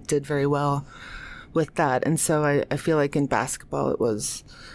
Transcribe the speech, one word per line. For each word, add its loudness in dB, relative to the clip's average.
did 0
very 0
well 0
with 0
that. 2
And 2
so 2
I, 2
I -2
feel 2
like 2
in 2
basketball, -2
it 0
was, -2